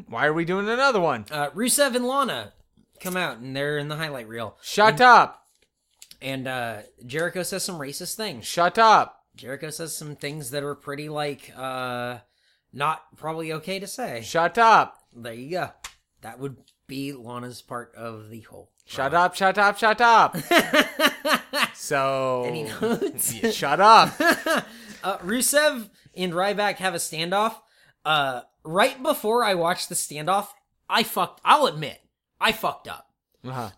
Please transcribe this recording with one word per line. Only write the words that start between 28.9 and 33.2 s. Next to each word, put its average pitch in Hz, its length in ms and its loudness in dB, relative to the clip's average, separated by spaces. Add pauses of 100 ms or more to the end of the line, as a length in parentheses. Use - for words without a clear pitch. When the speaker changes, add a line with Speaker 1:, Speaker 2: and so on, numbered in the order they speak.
Speaker 2:
before 240 400 0
I 208 100 2
watched 175 340 -2
the - 60 -12
standoff, 170 540 -4 (420)
I 220 140 2
fucked, - 420 -6
I'll 277 220 6
admit, 151 320 -8 (420)
I 220 120 2
fucked - 340 -6
up. - 260 -14 (340)